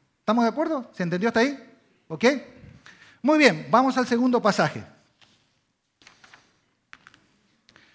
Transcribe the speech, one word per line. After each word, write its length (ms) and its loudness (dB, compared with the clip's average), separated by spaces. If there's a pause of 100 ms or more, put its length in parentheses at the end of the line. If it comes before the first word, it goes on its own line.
(200)
¿Estamos 260 0
de 40 0
acuerdo? 440 -4
¿Se 100 -6
entendió 260 -2
hasta 120 0
ahí? 160 -2 (500)
¿Ok? 180 -2 (960)
Muy 160 2
bien, 320 2
vamos 280 2
al 100 -2
segundo 340 0
pasaje. 420 0 (3000)